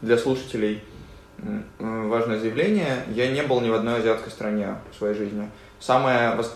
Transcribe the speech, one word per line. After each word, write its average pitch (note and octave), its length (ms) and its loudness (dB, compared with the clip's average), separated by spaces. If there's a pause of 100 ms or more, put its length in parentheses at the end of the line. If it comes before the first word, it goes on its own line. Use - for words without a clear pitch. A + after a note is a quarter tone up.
для A#2 160 4
слушателей, A2 680 0 (600)
м, G#2 220 -6 (140)
м, A2 300 -4
важное A2+ 300 0
заявление. C#3 680 0 (100)
Я B2 140 2
не C3+ 140 0
был C3 180 2
ни A#2 80 2
в A2+ 60 4
одной A#2 260 2
азиатской A2 320 0
стране G#2 440 -2 (180)
в - 20 -20
своей G#2 180 0
жизни. G#2 360 -4 (300)
Самое B2+ 540 4
вос-, A2+ 220 -2